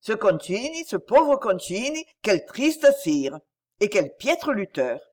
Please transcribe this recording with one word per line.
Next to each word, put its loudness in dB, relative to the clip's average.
Ce -6
Concini, -2
ce -6
pauvre 4
Concini, -4
quel 0
triste 2
sire, -2
et 2
quel -2
piètre -2
lutteur. -2